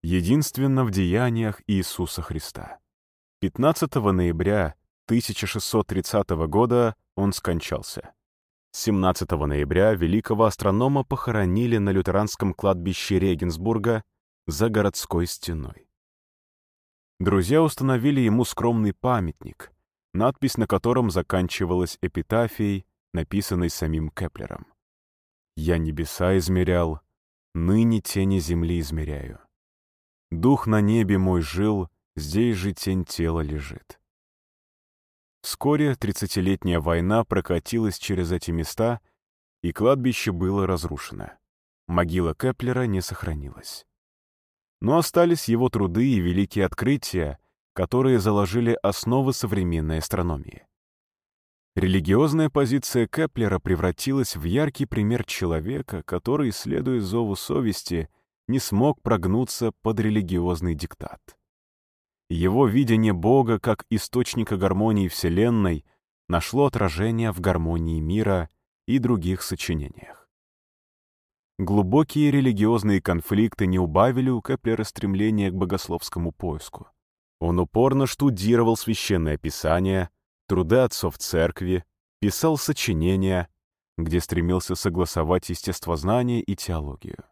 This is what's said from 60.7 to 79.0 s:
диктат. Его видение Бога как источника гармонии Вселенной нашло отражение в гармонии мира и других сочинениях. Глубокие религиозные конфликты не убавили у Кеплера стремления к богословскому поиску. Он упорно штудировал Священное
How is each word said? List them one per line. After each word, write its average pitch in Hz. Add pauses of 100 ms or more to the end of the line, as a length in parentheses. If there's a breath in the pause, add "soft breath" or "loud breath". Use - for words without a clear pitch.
диктат. - (1080)
Его 92
видение 110
Бога 113
как -
источника 113
гармонии 98
Вселенной 90 (440)
нашло 117
отражение 110
в 92
гармонии 82
мира 92 (360)
и 131
других 95
сочинениях. - (1300)
Глубокие 107
религиозные 107
конфликты 98
не 92
убавили 110
у 120
Кеплера 113
стремления 101
к 92
богословскому 87
поиску. - (500)
Он 87
упорно 127
штудировал 113
Священное 82